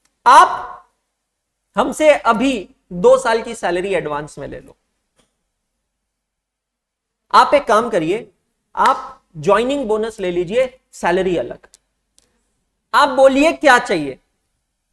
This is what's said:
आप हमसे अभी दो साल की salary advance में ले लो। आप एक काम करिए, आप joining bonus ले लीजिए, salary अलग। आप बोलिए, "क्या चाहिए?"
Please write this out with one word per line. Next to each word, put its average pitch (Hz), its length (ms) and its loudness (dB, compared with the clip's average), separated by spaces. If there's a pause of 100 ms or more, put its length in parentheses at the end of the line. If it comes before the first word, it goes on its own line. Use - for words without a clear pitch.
(260)
आप - 560 4 (920)
हमसे 285 380 2
अभी 226 560 -2 (220)
दो 226 260 4
साल 233 240 -2
की 233 120 -12
salary 185 400 -4
advance 151 440 -8
में 139 100 -14
ले 127 120 -16
लो। 117 160 -20 (2500)
आप 233 200 4
एक 285 100 2
काम 226 260 0
करिए, 185 400 -4 (460)
आप - 460 -4 (140)
joining 220 520 -2
bonus 220 320 -6
ले 185 100 -4
लीजिए, 185 500 -4 (120)
salary 185 440 -2
अलग। - 220 -8 (1400)
आप 277 140 2
बोलिए, 269 440 4
"क्या 277 260 4
चाहिए?" 156 400 -6 (760)